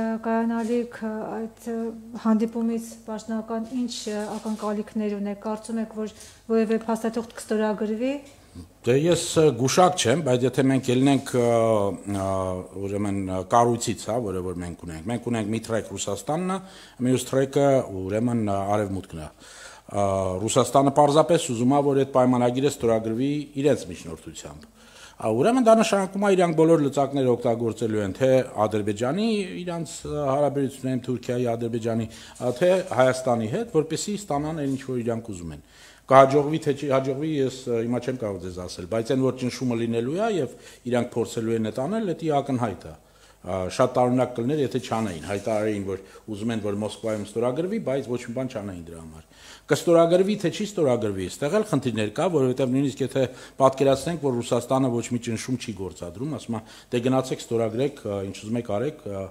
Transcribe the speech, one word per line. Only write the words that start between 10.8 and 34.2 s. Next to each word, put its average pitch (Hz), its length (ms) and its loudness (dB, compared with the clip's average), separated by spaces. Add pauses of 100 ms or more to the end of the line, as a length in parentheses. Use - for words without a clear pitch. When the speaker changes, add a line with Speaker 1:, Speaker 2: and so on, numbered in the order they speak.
Speaker 2:
ելնենք, 135 420 2
ա, 120 180 4 (640)
ա, 95 140 0 (480)
ուրեմն, 98 460 -4
ա, 92 240 -4
կառույցից, 117 580 2
հա, 107 140 -4
որը 95 240 -4
որ 90 180 -6
մենք 87 240 -10
ունենք, 82 220 -10
մենք 117 240 -4
ունենք 110 200 -2
մի 113 100 -2
թրեք 113 300 -4
Ռուսաստանն 147 640 -4
է, 190 40 -4 (400)
մյուս 123 300 0
թրեկը, 135 380 2 (340)
ուրեմն, 113 440 0
ա, 98 140 0 (100)
Արևմուտքն 98 540 -2
է։ 76 60 -12
Ա, - 760 -8 (320)
Ռուսաստանը 135 580 4
պարզապես 151 540 6
ուզում 123 240 2
է, 143 80 4
որ 139 220 4
այդ 135 120 -4
պայմանագիրը 127 560 4
ստորագրվի 113 600 0 (240)
իրենց 135 320 2
միջնորդությամբ։ 80 800 -14 (520)
Ա, 113 120 -2
ուրեմն 220 360 4
դա 220 100 10
նշանակում 196 480 2
է, 202 60 4
իրանք 180 260 4
բոլոր 160 300 6
լծակները 135 440 2
օգտագործելու 113 720 0
են 95 120 -4
թե 131 160 2 (260)
Ադրբեջանի, 107 720 0 (300)
իրանց, 170 420 -8
ա, 147 260 -4
հարաբերություններում 135 760 0
Թուրքիայի, 123 460 -2
Ադրբեջանի, 117 580 -2
ա, - 460 -6
թե - 160 4 (180)
Հայաստանի 123 600 2
հետ, 226 260 -4
որպեսզի 156 400 -2
ստանան 151 460 -4